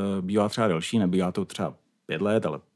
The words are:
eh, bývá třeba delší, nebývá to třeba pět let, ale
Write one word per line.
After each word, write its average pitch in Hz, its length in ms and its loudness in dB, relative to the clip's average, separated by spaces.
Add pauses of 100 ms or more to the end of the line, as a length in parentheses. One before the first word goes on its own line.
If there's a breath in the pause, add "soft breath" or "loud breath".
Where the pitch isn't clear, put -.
(180)
eh, 92 40 -4
bývá 104 260 2
třeba 113 200 0
delší, 85 300 0
nebývá 92 340 2
to 98 120 -2
třeba - 300 -6 (320)
pět 80 160 -4
let, 104 240 2
ale 73 140 -4 (160)